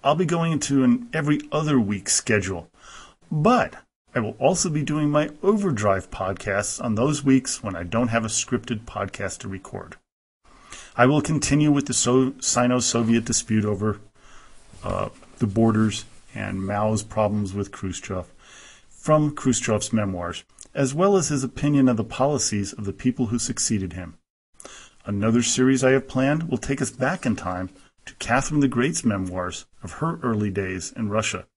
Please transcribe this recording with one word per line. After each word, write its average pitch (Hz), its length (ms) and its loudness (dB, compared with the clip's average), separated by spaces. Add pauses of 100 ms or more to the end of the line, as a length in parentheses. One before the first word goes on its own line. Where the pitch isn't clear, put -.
I'll 143 100 4
be 175 100 0
going 165 280 0
into 139 320 2
an 123 280 4
every 147 280 0 (100)
other 151 300 2
week 101 280 -2
schedule. 95 600 -2 (580)
But 170 460 2 (400)
I 127 60 0
will 107 180 -4
also 175 320 2
be 151 140 -2
doing 151 260 0
my 151 200 0 (120)
overdrive 135 720 0
podcasts 98 680 -4
on 110 140 -2
those 135 300 0
weeks 135 400 2
when 95 100 -6
I 85 80 -8
don't 113 260 -2
have 113 160 0
a 110 40 -6
scripted 113 560 -4
podcast 98 540 -8
to - 100 -12
record. 92 480 -12 (1000)
I 123 100 8
will 147 160 4
continue 151 500 2
with 143 140 2
the 127 80 -2
So-, 127 440 2
Sino-Soviet 117 840 2
dispute 110 400 0
over, 104 340 -2 (840)
uh, 92 240 -4 (300)
the 117 80 0
borders 110 580 2 (300)
and 98 300 -6
Mao's 104 380 -2
problems 104 500 -2
with 101 200 -6
Khrushchev 92 540 -8 (640)
from 151 460 2
Khrushchev's 117 580 0
memoirs, 92 520 -4 (300)
as 135 200 0
well 196 220 4
as 180 120 2
his 143 140 0
opinion 139 460 2
of 120 80 4
the 107 80 -2
policies 127 680 0
of 107 120 -10
the 98 80 -4
people 123 340 0
who 117 120 -2
succeeded 104 560 -2
him. 82 240 -12 (840)
Another 110 380 2
series 127 400 4
I 131 80 6
have 135 180 2
planned 147 400 0
will 120 100 -2
take 135 220 -4
us 127 100 -2
back 147 360 -4
in 107 100 0
time 90 340 -6 (360)
to - 80 -20
Catherine 139 460 0
the 139 80 4
Great's 123 360 0
memoirs 92 640 -4 (160)
of 82 120 -12
her 165 280 -4
early 107 280 0
days 92 460 -6
in 113 120 -4
Russia. 104 380 -4 (100)